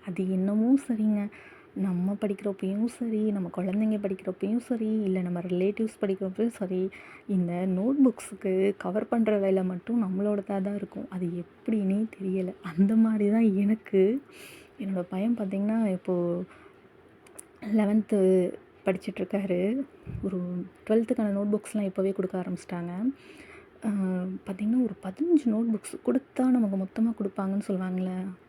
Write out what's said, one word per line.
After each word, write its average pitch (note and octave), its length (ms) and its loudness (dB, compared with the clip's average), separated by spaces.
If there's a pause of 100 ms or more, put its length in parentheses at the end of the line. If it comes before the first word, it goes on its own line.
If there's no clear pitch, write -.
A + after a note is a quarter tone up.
அது F#3 240 -2
என்னமோ G#3 440 4 (140)
சரிங்க, G#3+ 320 2 (540)
நம்ம F#3+ 460 0
படிக்கிறப்பயும் G3+ 640 -2
சரி, A3 440 -2
நம்ம F#3+ 260 -4
குழந்தைங்க G#3 420 0
படிக்கிறப்பயும் G3 600 -2
சரி, A3 440 -2
இல்ல F#3+ 180 2
நம்ம F3 200 -2
ரிலேட்டிவ்ஸ் F#3+ 600 -2
படிக்கிறப்பயும் G3 480 -2
சரி, F#3 420 -2 (380)
இந்த F3+ 240 0 (160)
நோட் A3 320 0
புக்ஸுக்கு G3 760 2
கவர் G#3 320 -4
பண்ற G#3+ 300 2
வேலை F#3+ 260 2
மட்டும் F#3 380 -2
நம்மளோடதா G3 580 -2
தான் G3+ 140 -2
இருக்கும். - 340 -8
அது F#3 180 -4
எப்படின்னே G3 840 -2
தெரியல. F#3+ 420 -4 (100)
அந்த G3 340 2
மாதிரி A3 340 4
தான் A3 240 4
எனக்கு. G#3 680 2 (580)
என்னோட F#3+ 300 -2
பையன் G#3+ 260 0
பார்த்தீங்கன்னா, G#3 560 0
இப்போ F3+ 520 -2 (1300)
லெவன்த்து G#3 440 2 (680)
படிச்சிட்ருக்காரு. F#3+ 760 -2 (640)
ஒரு F#3+ 160 -4 (480)
ட்வெல்த்துக்கான A3 460 2
நோட் G3+ 200 0
புக்ஸ்லாம் G#3 380 -2
இப்போவே F#3+ 220 0
கொடுக்க F#3+ 260 -2
ஆரம்பிச்சிட்டாங்க. F3 540 -6 (920)
அ, A3 60 0 (500)
பார்த்தீங்கன்னா, G#3+ 420 0
ஒரு G#3 200 0
பதினஞ்சு D4+ 460 2
நோட் A3+ 200 2
புக்ஸ் - 360 -4
கொடுத்தா B3+ 400 0
நமக்கு A#3 320 4
மொத்தமா A3+ 340 0
கொடுப்பாங்கன்னு G3 560 -2
சொல்லுவாங்கள்ல F#3 440 -2 (380)